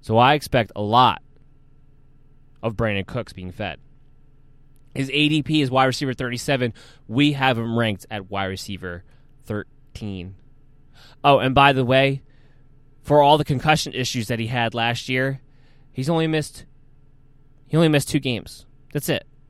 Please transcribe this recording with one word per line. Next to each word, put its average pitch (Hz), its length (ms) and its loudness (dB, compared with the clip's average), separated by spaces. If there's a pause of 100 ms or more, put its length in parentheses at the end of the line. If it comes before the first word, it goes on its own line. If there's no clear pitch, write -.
So 110 160 0
I 123 160 6
expect 131 420 -2
a - 60 -10
lot 110 400 4 (1400)
of 113 120 -4
Brandin 101 320 -2
Cooks - 280 -10
being 92 180 -12
fed. 90 260 -8 (1160)
His 135 180 -6
A 151 160 0
D 151 140 0
P 156 180 0
is 135 100 0
wide 131 140 2
receiver 131 300 -2
thirty-seven. 123 580 -4 (340)
We 143 260 2
have 135 260 0
him 117 200 -2
ranked 110 320 -2
at 98 200 -10
wide 98 160 -4
receiver 92 580 -10 (400)
thirteen. 98 920 -12 (840)
Oh, 143 160 6
and 127 160 0
by 139 200 6
the 131 100 0
way, 135 380 2 (800)
for 147 200 4
all 147 160 6
the 143 60 0
concussion 156 480 -2
issues 117 360 -4
that 117 100 -4
he 113 80 -4
had 117 280 -2
last 117 340 -4
year, 131 320 -2 (520)
he's 131 160 -6
only 160 180 0
missed, 156 380 -4 (1000)
he - 100 -2
only 165 120 6
missed 147 200 2
two 151 120 0
games. - 460 -8 (260)
That's - 160 -6
it. 131 180 -2 (240)